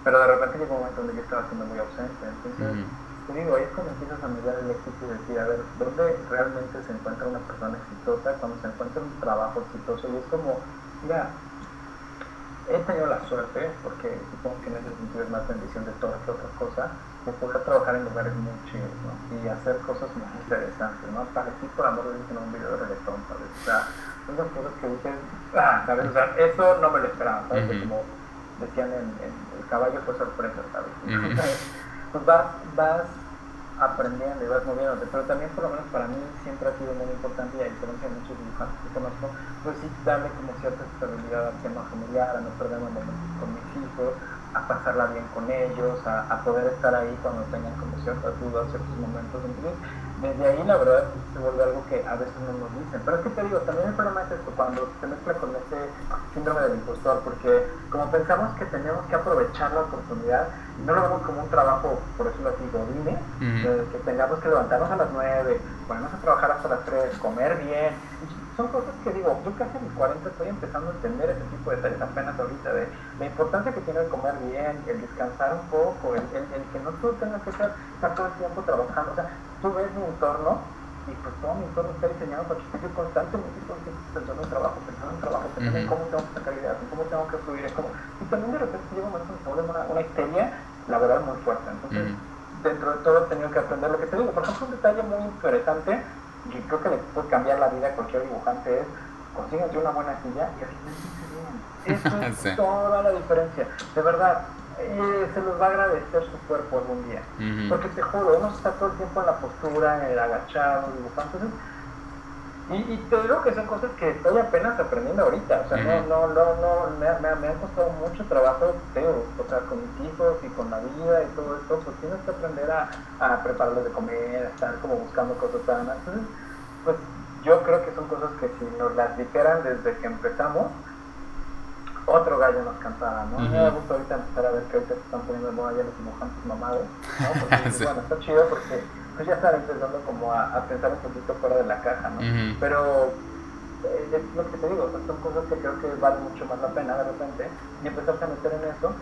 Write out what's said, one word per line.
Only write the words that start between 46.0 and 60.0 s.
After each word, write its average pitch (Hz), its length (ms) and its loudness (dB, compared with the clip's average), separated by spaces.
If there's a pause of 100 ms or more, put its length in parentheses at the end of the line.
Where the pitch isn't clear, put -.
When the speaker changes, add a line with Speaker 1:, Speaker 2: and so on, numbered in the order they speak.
Speaker 1:
a, 110 240 0
a 113 140 0
poder 123 320 4
estar 123 180 6
ahí 120 160 2 (140)
cuando 120 260 -2
tengan 113 300 -4
como - 240 -4
ciertas 120 400 -2
dudas, 117 260 0
ciertos - 300 -4
momentos. 117 480 -4
Entonces, - 260 -4 (480)
desde 269 240 0
ahí, 143 220 8
la 202 100 10
verdad 135 240 10
es 139 140 0
que 131 40 -6 (140)
se 131 60 -6
vuelve 131 240 4
algo 131 240 2
que 135 180 0
a 120 140 -2
veces 127 160 -4 (100)
no 127 140 -4
nos 120 180 -6
dicen. 139 240 -6
Pero 165 160 2
es - 60 0
que 233 80 0
te 208 160 -2
digo, 202 160 2
también 180 260 2
el 202 60 -2
problema 190 320 2
es - 80 -4
esto, - 180 -8
cuando 127 360 0 (100)
se 143 80 -6
mezcla 151 320 -4
con 127 160 -4
este 135 220 -6 (580)
síndrome 151 320 0
del 113 160 2
impostor, 131 400 2
porque 123 420 4 (240)
como 147 220 0
pensamos 165 480 4
que - 60 -2
tenemos 151 420 -2
que 170 80 0
aprovechar 160 560 2
la 156 160 2
oportunidad, 123 600 0 (280)